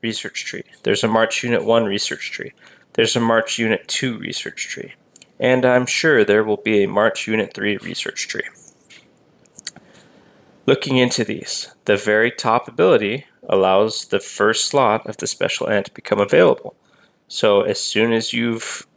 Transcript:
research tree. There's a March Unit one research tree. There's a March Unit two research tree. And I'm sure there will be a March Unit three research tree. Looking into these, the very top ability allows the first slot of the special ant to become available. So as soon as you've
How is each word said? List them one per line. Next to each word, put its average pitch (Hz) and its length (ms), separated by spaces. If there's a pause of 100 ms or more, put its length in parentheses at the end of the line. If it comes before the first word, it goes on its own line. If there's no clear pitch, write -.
research - 420
tree. - 200 (180)
There's - 200
a 117 60
March 113 340
Unit 120 220
one 113 200
research - 460
tree. - 220 (400)
There's 113 240
a 120 40
March 113 380
Unit 113 280
two 120 320
research - 500
tree. - 260 (440)
And 127 260
I'm 127 220
sure 139 380
there 104 200
will 107 120
be 107 260
a 98 60
March 104 400
Unit 110 240
three 101 260
research - 500
tree. - 200 (2250)
Looking 135 300
into 123 280
these, - 500 (100)
the 104 120
very 107 340
top 120 380
ability 135 580 (220)
allows 98 580
the 101 140
first - 460
slot 113 400
of 107 100
the - 100
special - 420
ant 101 180
to - 80
become - 260
available. - 560 (520)
So 107 340
as 101 180
soon 117 320
as 113 200
you've 117 540 (100)